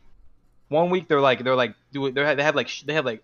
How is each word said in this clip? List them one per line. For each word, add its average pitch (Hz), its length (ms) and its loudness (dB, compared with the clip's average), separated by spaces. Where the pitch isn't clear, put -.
one 165 200 2
week 185 180 -2
they're 143 140 2
like, 127 220 2
they're 127 120 0
like, 120 200 0
do 139 160 -6
it, 131 80 -6
they 139 100 0
have, 147 120 2
they 143 60 0
have, 151 120 2
like, 123 140 -2
sh-, - 140 -12
they 143 100 -6
have, 151 120 0
like, 113 180 -6